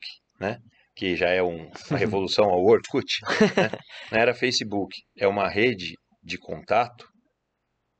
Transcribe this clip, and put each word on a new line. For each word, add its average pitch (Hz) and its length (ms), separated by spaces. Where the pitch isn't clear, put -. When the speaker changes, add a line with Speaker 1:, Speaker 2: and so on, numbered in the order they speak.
Speaker 1:
né, 107 200
que 92 200
já 85 140
é 92 120
um, 82 280
uma 87 80
Speaker 2:
<laughs> - 0
Speaker 1:
revolução 98 520
ao 90 140
Orkut, 113 560
né, 110 140
Speaker 2:
<laughs> - 320
Speaker 1:
na 110 60
era 117 160
Facebook 104 600
é 104 100
uma 98 220
rede 95 460
de 85 160
contato 101 680